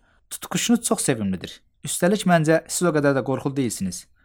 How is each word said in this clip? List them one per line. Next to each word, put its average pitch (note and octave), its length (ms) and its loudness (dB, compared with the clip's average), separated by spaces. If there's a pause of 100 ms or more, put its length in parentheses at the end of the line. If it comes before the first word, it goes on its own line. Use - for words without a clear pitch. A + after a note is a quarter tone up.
(300)
"Tutuquşunuz - 540 -2
çox - 180 -2
sevimlidir. G#2 600 -4 (220)
Üstəlik F#3+ 420 0
məncə D#3+ 420 4
siz - 200 -2
o E3 40 2
qədər C#3+ 260 2
də B2 60 0
qorxulu C3 320 -4
deyilsiniz." G#2 520 -4 (180)